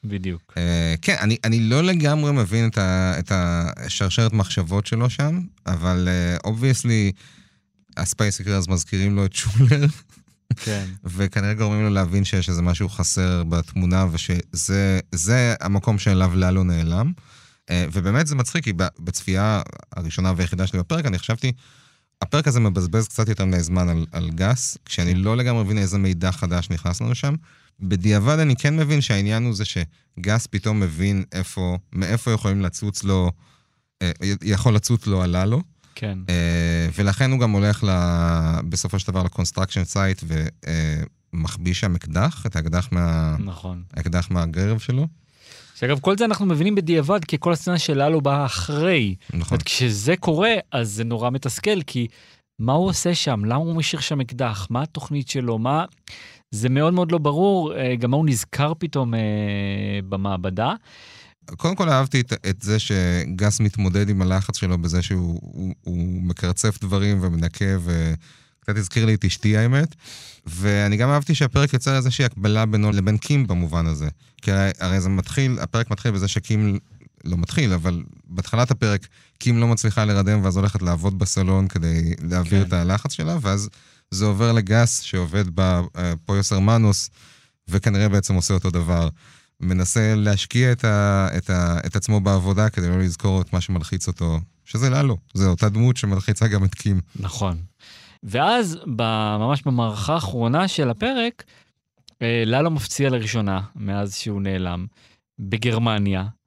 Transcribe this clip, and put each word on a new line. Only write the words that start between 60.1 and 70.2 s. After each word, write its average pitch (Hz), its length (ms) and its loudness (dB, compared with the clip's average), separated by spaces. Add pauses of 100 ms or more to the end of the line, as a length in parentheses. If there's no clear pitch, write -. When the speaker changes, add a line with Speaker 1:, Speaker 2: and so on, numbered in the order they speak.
Speaker 2:
קודם 175 200 -2
כל 175 120 0
אהבתי 135 320 4
את, 120 120 -2 (180)
את 92 120 -4
זה 104 160 0
שגס 92 840 0
מתמודד 101 480 2
עם 98 140 2
הלחץ 92 340 0
שלו 90 220 0
בזה 85 240 0
שהוא, 87 400 -2
הוא, 92 320 -8 (100)
הוא 90 380 -2
מקרצף 90 580 -2
דברים 98 420 2
ומנקה, 85 420 0 (160)
וקצת 82 960 -4
הזכיר 107 300 0
לי 110 80 4
את 104 100 -2
אשתי, 104 320 2
האמת. 131 380 2 (520)